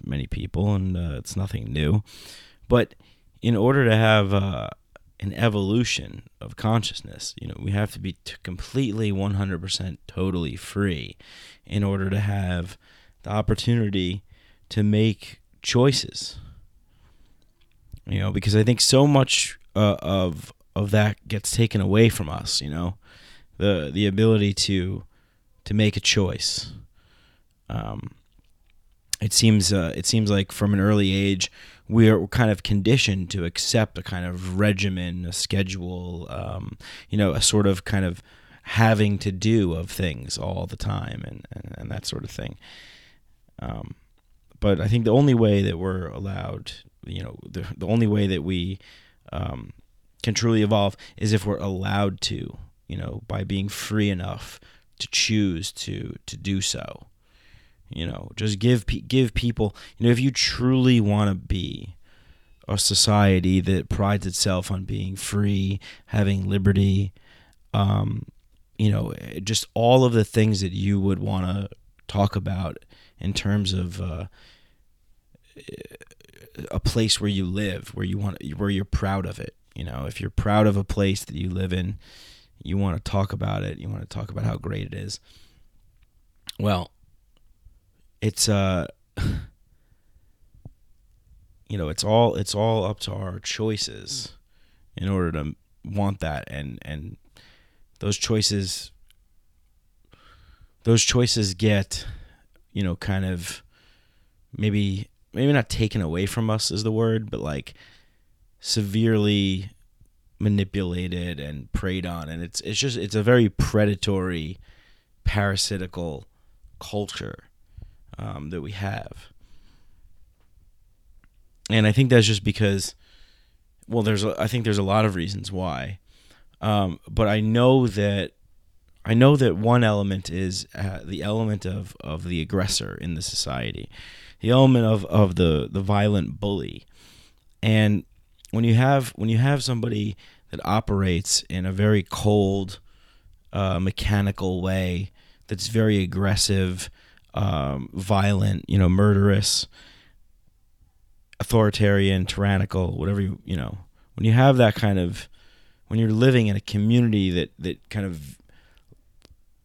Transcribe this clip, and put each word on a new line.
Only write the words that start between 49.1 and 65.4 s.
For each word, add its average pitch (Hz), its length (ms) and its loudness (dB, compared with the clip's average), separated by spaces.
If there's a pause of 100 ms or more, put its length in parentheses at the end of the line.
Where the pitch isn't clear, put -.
um, - 400 -8 (520)
can 113 100 0
truly 113 300 2
evolve 101 340 2 (200)
is 107 160 0
if 107 120 2
we're 101 120 -2
allowed 98 600 -2
to, - 380 -6 (300)
you 92 100 -8
know, - 300 -8
by 98 160 -4
being 98 260 -4
free 104 400 -2
enough 92 500 -8 (380)
to - 140 -10
choose 98 600 0
to, - 440 -10 (100)
to - 100 -14
do 98 260 -4
so. - 460 -8 (840)
You 82 180 -6
know, - 280 -10
just 107 240 -4
give 120 280 2
pe-, 117 140 -2
give 127 320 0
people, 113 420 -2 (220)
you 113 80 0
know, 120 60 6
if 120 80 4
you 131 120 0
truly 127 680 2
wanna 104 360 2
be - 600 -6 (720)
a 104 100 -2
society 98 840 4
that 92 280 -2
prides 98 360 0
itself 92 460 -2
on 95 140 -6
being 98 300 -6
free, 98 640 -2 (280)